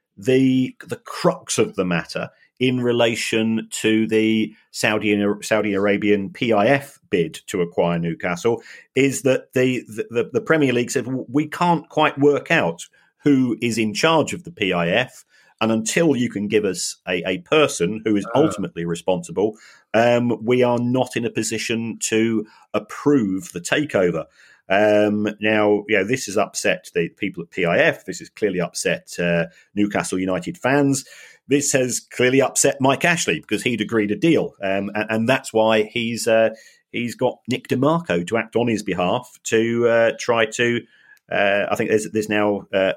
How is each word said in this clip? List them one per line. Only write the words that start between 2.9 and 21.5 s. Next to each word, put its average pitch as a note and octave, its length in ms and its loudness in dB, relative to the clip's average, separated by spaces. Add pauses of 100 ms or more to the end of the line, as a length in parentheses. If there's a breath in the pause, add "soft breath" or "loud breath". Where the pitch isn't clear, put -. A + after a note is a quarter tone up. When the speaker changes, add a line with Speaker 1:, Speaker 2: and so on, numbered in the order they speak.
Speaker 1:
to A2 380 2
the A2 480 2 (160 loud breath)
Saudi, G#2+ 500 0 (200)
Saudi G#2+ 320 0
Arabian G2+ 560 2
P A2+ 240 -2
I A#2 140 4
F C#3 300 0 (120)
bid - 380 -2
to G2 120 -4
acquire E2+ 400 0
Newcastle, F2 640 -4 (320 loud breath)
is C3+ 280 2
that C3 280 0
the, B2+ 380 0
the, A2 200 -8
the, A#2 220 -2
the A2+ 100 0
Premier D3 300 2
League A#2+ 180 0
said, B2 140 -2
"W-, B2+ 240 -6
we D3 220 -2
can't F3 400 0
quite D3+ 280 2
work C#3 340 2
out G2 360 0 (380 soft breath)
who C3 360 2
is A#2+ 160 -2
in A2 160 0
charge D#3+ 400 2
of F2 120 -12
the F2 60 -14
P F#2+ 200 -2
I F2 160 0
F, A#2 380 -2 (340 soft breath)
and A2+ 100 0
until B2 460 2
you A#2+ 140 0
can G2+ 180 -6
give G#2+ 160 2
us F#2 320 -4 (100)
a, F#2 220 -2
a F#2+ 120 -2
person A2 640 0
who A2 100 2
is G2 180 0
Speaker 2:
Ah. C3 60 2
Speaker 1:
ultimately F#2 460 -2
responsible, F2+ 720 -2 (360 loud breath)
um, A#2+ 480 2
we B2 220 2
are A#2+ 160 2
not A#2+ 380 -2
in A#2 80 -4
a A2+ 40 -2
position A2+ 720 -4